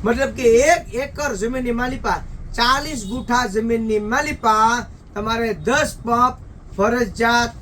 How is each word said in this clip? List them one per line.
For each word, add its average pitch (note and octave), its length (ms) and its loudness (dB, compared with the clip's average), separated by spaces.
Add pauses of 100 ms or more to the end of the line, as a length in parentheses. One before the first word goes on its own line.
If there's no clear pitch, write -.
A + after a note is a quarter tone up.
મતલબ A#3 300 0
કે C4 80 -6
એક B3 520 4
એકર C#4 400 -4
જમીનની A#3+ 380 -4
માલિપા, A#3+ 500 -2 (320)
ચાલીસ B3+ 520 0
ગુઠા A#3+ 400 -2
જમીનની A3 520 0
માલિપા A3+ 880 2 (280)
તમારે A3+ 400 -2
દસ A#3 500 0
પંપ A#3+ 320 2 (400)
ફરજિયાત A#3 760 2 (120)